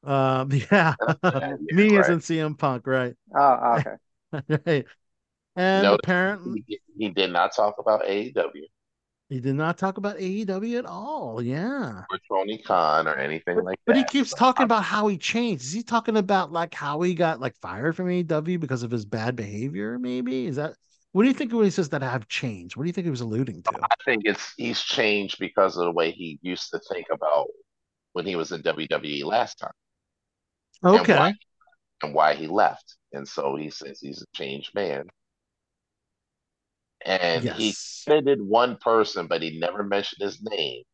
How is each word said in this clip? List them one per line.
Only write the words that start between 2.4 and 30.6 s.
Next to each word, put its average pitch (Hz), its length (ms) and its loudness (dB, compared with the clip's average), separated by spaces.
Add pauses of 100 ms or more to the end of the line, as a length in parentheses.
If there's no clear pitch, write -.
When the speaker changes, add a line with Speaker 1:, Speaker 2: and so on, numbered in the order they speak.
Speaker 1:
Punk, 131 320 -2
right? 127 260 0 (220)
Speaker 3:
Oh, 123 420 4
okay. 135 180 -2 (360)
Speaker 1:
<laughs> 151 340 -2
Right. 147 200 0 (720)
And 190 300 2
Speaker 2:
No, 202 80 6
Speaker 1:
apparently 185 720 0
Speaker 2:
he, 104 120 -10 (180)
he 104 120 -2
did 92 220 0
not 87 240 2
talk 104 240 0
about 107 260 2
A 101 180 0
E 127 100 -8
W. 80 320 -2 (640)
Speaker 1:
he 131 100 -6
did 135 160 -2
not 156 220 -2
talk 190 200 -2
about 202 200 -6
A 190 80 -8
E 196 180 -4
W 208 340 -4
at 247 80 -6
all. 180 560 -8
Yeah. 143 680 -4
Speaker 2:
Or 95 100 -6 (100)
Tony 101 280 -2
Khan 80 500 2
or 76 80 0
anything 78 400 -4
Speaker 1:
But, - 80 0
Speaker 2:
like 92 220 -6
Speaker 1:
but 240 100 6
he 269 80 4
Speaker 2:
that. - 0 -
Speaker 1:
keeps 269 280 -2
Speaker 2:
So, - 20 -8
Speaker 1:
talking 254 300 4
Speaker 2:
I - 20 4
Speaker 1:
about 220 180 2
how 208 240 0
he 196 100 0
changed. 214 460 -2
Is 131 80 -8
he 226 120 -6
talking 226 340 0
about, 190 340 0
like, 165 220 -4
how 147 280 -6
he 180 120 2
got, 160 260 2
like, 131 220 -6
fired 139 340 -4
from 185 140 -4
A 180 100 0
E 175 40 -2
W 160 360 -2
because 131 240 -4
of 117 80 -4
his 113 140 -4
bad 113 320 -4
behavior, 139 600 -6
maybe? 247 500 -4
Is 135 100 -4
that, 151 160 -4 (400)
what 185 100 4
do 262 60 6
you 269 40 4
think 247 200 -4
when 226 100 2
he 196 80 4
says 165 180 -2
that 143 140 -4
I've 127 240 -4
changed? 98 480 -8
What 127 80 -6
do 170 60 -2
you 175 40 -6
think 175 120 -4
he 165 60 0
was 123 100 -4
alluding 113 420 -4
to? - 180 -2
Speaker 2:
I 107 60 -2 (160)
think 113 220 2
it's, - 320 -2
he's 117 240 -4
changed 104 580 0
because 95 380 2
of 87 80 2
the 87 80 2
way 82 180 2
he 82 300 -10
used 90 300 -6
to - 100 -4 (100)
think 87 180 -6
about 76 380 2 (640)
when 87 140 -4
he 95 100 -4
was 82 160 -4
in 82 120 -8
W 78 260 -2
W 73 260 -2
E 71 80 -4
last 107 320 -2
time. - 160 -12 (1120)